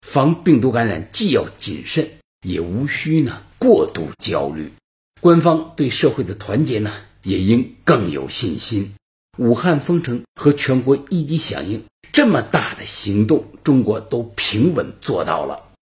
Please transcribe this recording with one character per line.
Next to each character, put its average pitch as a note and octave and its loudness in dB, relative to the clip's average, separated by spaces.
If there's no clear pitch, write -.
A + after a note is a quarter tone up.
防 D3+ 0
病 C#3+ 4
毒 B2+ 2
感 A#2 0
染 F2+ -6
既 G#3 0
要 A2+ 2
谨 D2+ -10
慎， - -4
也 F2 -4
无 F#2+ -4
需 D#3 0
呢 B2 -2
过 A#3+ 4
度 D#2+ -8
焦 C#2+ -2
虑。 D2+ -10
官 E3+ 6
方 D#3+ 2
对 C3+ 0
社 - 2
会 B2 -2
的 F#2 -8
团 A2+ -2
结 B2+ -2
呢， G#2+ -4
也 F#2+ -2
应 A2 2
更 G#2+ 2
有 C#2 -6
信 D#2+ -4
心。 G2+ -6
武 A#2+ 4
汉 E3 0
封 E3+ 0
城 A#2+ -6
和 D3 4
全 C3 0
国 C3+ 2
一 E3+ -2
级 D3+ -4
响 D#2+ -6
应 G#2+ -8
这 C#4+ 4
么 E3 4
大 - -4
的 - -16
行 G2+ -2
动， D3 2
中 C3+ 4
国 G#2 0
都 A#2+ -4
平 C3 0
稳 - -6
做 F2+ -2
到 D#2+ -2
了。 C#2+ -10